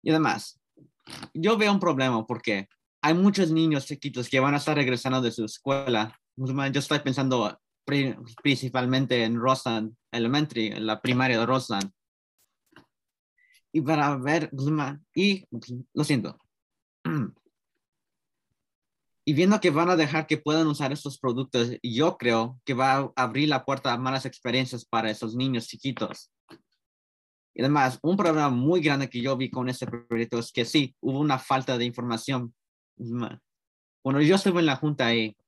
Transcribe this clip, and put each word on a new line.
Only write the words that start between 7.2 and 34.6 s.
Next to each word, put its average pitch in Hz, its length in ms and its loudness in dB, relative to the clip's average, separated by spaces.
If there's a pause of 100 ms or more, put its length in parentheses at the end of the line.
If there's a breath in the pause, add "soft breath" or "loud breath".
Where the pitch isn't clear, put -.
pri-, 135 320 -2 (280)
principalmente 127 800 0
en 117 160 0
Roseland 117 560 0 (160)
Elementary, 117 560 0
en 107 180 -6
la 110 160 -2
primaria 127 380 2
de 117 60 2
Roseland. 117 460 -2 (1800 soft breath)
Y 160 80 2
para 147 360 2
ver, 147 340 -2 (640)
y 190 300 0 (480)
lo 147 100 -2
siento. 143 340 -2 (680)
<clears throat> 151 320 -4 (1900)
Y 151 100 0
viendo 190 280 4
que 180 80 4
van 165 180 2
a 180 80 4
dejar 156 300 2
que - 140 -2
puedan 160 260 2
usar 147 260 0
estos 147 280 -10
productos, 123 500 0 (140)
yo 135 340 0
creo 117 480 0
que 139 80 -2
va 131 240 2
a 135 180 -2
abrir 131 340 0
la 135 160 0
puerta 135 280 -2
a 120 40 -2
malas 131 280 -4
experiencias 127 580 -4
para 113 280 -2
esos 113 240 -6
niños 127 320 -2
chiquitos. - 680 -8 (1200)
Y - 80 -6
además, 135 400 2
un 175 160 2
problema 156 320 2
muy 143 320 2
grande 139 300 0
que 120 100 -6
yo 131 160 -2
vi 131 140 -4
con 127 180 -4
este 123 160 -6
proyecto 117 540 -4
es 117 120 -8
que 117 140 -2
sí, 143 340 0
hubo 135 200 -2
una 147 180 2
falta 131 400 -2
de 120 80 0
información. 120 680 -4 (1500)
Cuando 139 200 2
yo 156 140 6
estuve 190 240 2
en 165 60 4